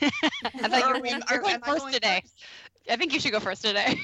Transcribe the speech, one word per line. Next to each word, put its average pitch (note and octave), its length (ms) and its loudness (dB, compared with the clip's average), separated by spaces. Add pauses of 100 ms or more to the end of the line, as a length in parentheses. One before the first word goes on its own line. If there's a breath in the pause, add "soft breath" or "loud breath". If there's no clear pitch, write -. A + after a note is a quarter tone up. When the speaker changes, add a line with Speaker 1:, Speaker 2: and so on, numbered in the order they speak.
Speaker 1:
I - 680 0
thought B3+ 120 4
you B3+ 80 4
were C4 80 4
Speaker 2:
Or - 20 0
Speaker 1:
going, B3 160 -4
Speaker 2:
am, A#3 160 -4
Speaker 1:
you're C4+ 80 2
Speaker 2:
or - 40 -4
Speaker 1:
going F#4+ 120 2
Speaker 2:
am - 80 -6
I A#3+ 60 -8
Speaker 1:
first D4+ 120 2
Speaker 2:
going C4+ 140 -6
Speaker 1:
today. G#3+ 280 2
Speaker 2:
first? - 220 -20 (460 loud breath)
Speaker 1:
I A#3 60 2
think C#4+ 180 -2
you D4 60 2
should B3+ 120 0
go G#3+ 80 2
first F#3+ 220 -4
today. G#3 420 2